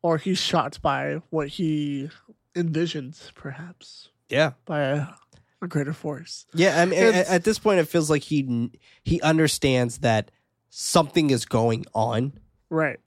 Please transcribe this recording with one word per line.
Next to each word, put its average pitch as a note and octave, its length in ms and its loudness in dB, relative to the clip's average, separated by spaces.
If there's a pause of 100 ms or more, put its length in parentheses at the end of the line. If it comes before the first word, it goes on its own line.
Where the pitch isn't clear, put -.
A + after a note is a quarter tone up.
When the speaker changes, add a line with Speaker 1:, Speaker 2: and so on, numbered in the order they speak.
Speaker 1:
Or E3 160 0
he's F3+ 220 -2
shocked - 420 -2
by C#3+ 480 -2
what D3+ 200 -4
he D3 600 -4 (460)
envisions, D#3+ 800 -4
perhaps. - 760 -18 (200)
Speaker 2:
Yeah. C#3 240 2 (120)
Speaker 1:
By D3+ 160 -4
a, C#3 260 -2 (540)
a F3 60 -8
greater D3 260 -4
force. - 600 -12
Speaker 2:
Yeah, E3 280 4
I F3 40 6
mean, F3+ 120 0
Speaker 1:
And A3 200 6
Speaker 2:
at, - 100 0
at F3+ 160 2
this G#3+ 160 0
point, G3 220 4
it D3+ 60 2
feels D#3 220 0
like D3 140 2
he, B2 480 -2 (320)
he - 180 0
understands C#3+ 800 2
that A2+ 320 0 (380)
something D#3 600 2
is B2 160 2
going A2+ 480 0
on. A#2 400 -2 (360)
Speaker 1:
Right. D#3 380 -4